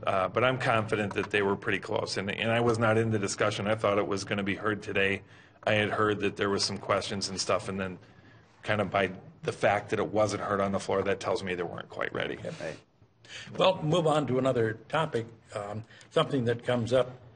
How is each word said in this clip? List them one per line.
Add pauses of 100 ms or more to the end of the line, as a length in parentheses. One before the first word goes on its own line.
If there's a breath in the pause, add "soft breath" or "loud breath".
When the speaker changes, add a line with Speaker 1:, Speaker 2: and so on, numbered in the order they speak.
Speaker 1:
uh,
but
I'm
confident
that
they
were
pretty
close,
and,
and
I
was
not
in
the
discussion.
I
thought
it
was
gonna
be
heard
today, (420 loud breath)
I
had
heard
that
there
was
some
questions
and
stuff,
and
then (680 loud breath)
kind
of
by (320)
the
fact
that
it
wasn't
heard
on
the
floor,
that
tells
me
they
weren't
quite
ready.
Speaker 2:
Right. (800 loud breath)
Well,
move
on
to
another (120)
topic, (300)
um, (280 loud breath)
something
that
comes
up (240)